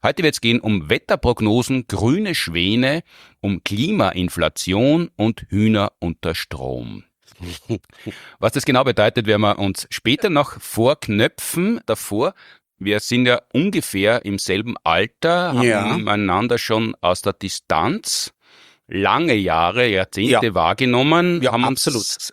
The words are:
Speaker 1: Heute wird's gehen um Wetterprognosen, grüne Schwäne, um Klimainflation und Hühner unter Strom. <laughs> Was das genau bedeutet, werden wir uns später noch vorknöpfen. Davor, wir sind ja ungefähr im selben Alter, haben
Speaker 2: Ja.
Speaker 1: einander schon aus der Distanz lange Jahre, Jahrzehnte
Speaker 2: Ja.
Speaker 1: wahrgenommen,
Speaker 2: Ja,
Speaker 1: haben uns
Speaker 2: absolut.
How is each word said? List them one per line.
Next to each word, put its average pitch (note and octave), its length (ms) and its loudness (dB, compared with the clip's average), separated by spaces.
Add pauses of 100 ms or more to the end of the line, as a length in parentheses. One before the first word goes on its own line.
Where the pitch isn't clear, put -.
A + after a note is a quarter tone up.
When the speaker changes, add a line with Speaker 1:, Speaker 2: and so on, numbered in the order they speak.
Speaker 1:
Heute B2 200 0
wird's D3+ 200 0
gehen A#2 180 4
um F#2+ 300 -2
Wetterprognosen, A#2+ 960 0
grüne D#3+ 480 0
Schwäne, A#2 680 0 (360)
um G2+ 240 -2
Klimainflation G2+ 1500 0
und G#2+ 320 -2
Hühner G#2 500 2
unter E2+ 360 -4
Strom. B1 720 -8 (360)
<laughs> F2 380 -8 (600)
Was - 140 0
das C#3 140 -2
genau C3 180 4
bedeutet, A2+ 420 2
werden G#2 140 2
wir G#2 180 2
uns G2 320 -4
später C#3+ 400 -2
noch C#3+ 300 -2
vorknöpfen. C#3 1300 0
Davor, A2+ 480 -2 (440)
wir G2+ 220 0
sind B2 260 0
ja B2 140 2 (120)
ungefähr A#2+ 720 0
im G2+ 140 -4
selben G#2 360 -2 (100)
Alter, D#3 680 0
haben B2 80 2
Speaker 2:
Ja. A2 320 2
Speaker 1:
einander G#2 640 0
schon A2+ 420 -2
aus F2+ 220 0
der G2+ 100 -2
Distanz - 1000 -4 (540)
lange A2+ 480 2
Jahre, F#2 540 0
Jahrzehnte G#2+ 580 0
Speaker 2:
Ja. G#2 80 -2
Speaker 1:
wahrgenommen, C3 880 2
Speaker 2:
Ja, B2+ 100 2
Speaker 1:
haben A#2+ 140 0
uns - 220 -2
Speaker 2:
absolut. A#2 180 -2 (260)